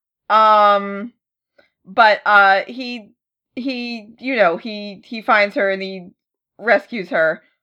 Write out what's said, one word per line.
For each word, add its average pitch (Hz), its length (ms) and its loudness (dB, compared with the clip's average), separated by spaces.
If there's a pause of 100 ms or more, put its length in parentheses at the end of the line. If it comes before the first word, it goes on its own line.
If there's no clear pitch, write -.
(280)
Um, 208 840 2 (720)
but, 214 420 2
uh, 196 400 4
he, 247 460 -14 (440)
he, 240 640 -10
you 254 160 -6
know, 175 200 2
he, 208 480 -14
he 226 160 -12
finds 208 360 0
her 202 120 0
and 190 140 -4
he 190 280 -12 (480)
rescues 202 500 -2
her. 160 340 -2 (200)